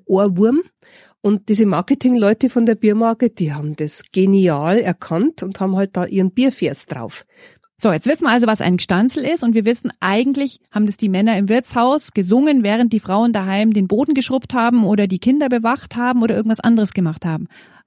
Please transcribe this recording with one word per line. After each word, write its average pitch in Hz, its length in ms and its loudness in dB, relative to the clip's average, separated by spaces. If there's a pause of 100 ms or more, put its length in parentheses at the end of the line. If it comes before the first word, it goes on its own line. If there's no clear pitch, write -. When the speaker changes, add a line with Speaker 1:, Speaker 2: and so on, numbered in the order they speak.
Speaker 1:
Ohrwurm. 208 560 2 (640)
Und 208 260 0
diese 220 160 2
Marketingleute 220 840 0
von 240 160 2
der 226 80 2
Biermarke, 226 560 0
die 151 240 -4
haben 151 220 -8
das 151 260 -8 (100)
genial 185 680 2
erkannt 196 640 -2
und 190 160 -10
haben 190 160 -2
halt 196 220 -2
da 180 80 -2
ihren 190 280 0
Biervers 247 520 -2
drauf. 120 400 -12 (540)
Speaker 2:
So, 208 140 2
jetzt 160 140 -2
wissen 302 180 -2
wir 269 60 2
also, 233 160 2
was 214 160 -2
ein 180 140 0
Gstanzl 208 440 -2
ist, 302 220 -4
und 233 120 0
wir 220 120 0
wissen, 233 240 -2 (100)
eigentlich 254 600 -2 (100)
haben 214 160 0
das 202 100 -6
die 208 140 -2
Männer 202 260 0
im 196 140 -2
Wirtshaus 247 600 0
gesungen, 247 500 2
während 214 300 0
die 214 80 0
Frauen 220 320 0
daheim 202 420 0
den 196 120 2
Boden 262 280 0
geschrubbt 262 400 -2
haben 240 300 2
oder 202 220 2
die 185 120 -4
Kinder 269 320 0
bewacht 233 440 -2
haben 247 280 0
oder 220 140 0
irgendwas 220 240 -2
anderes 226 340 2
gemacht 165 320 -4
haben. 160 220 -4 (380)